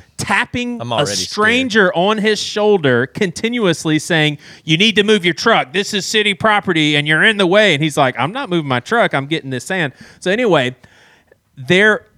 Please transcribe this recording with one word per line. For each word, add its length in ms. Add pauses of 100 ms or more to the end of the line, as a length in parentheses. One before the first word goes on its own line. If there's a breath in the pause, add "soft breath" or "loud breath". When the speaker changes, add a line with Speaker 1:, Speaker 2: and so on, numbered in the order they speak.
(180)
Speaker 1:
tapping 640
Speaker 2:
I'm 100
Speaker 1:
a 40
Speaker 2:
already 160
scared. 180
Speaker 1:
stranger 640
on 240
his 240
shoulder, 640
continuously 960
saying, 400 (240 loud breath)
"You 120
need 200
to 80
move 200
your 120
truck. 360
This 220
is 140
city 260
property 600
and 120
you're 140
in 160
the 80
way." 300
And 80
he's 120
like, 220
"I'm 160
not 160
moving 180
my 120
truck. 340
I'm 140
getting 240
this 140
sand." 280 (260 loud breath)
So 120
anyway, 440 (800 soft breath)
there, 520 (100)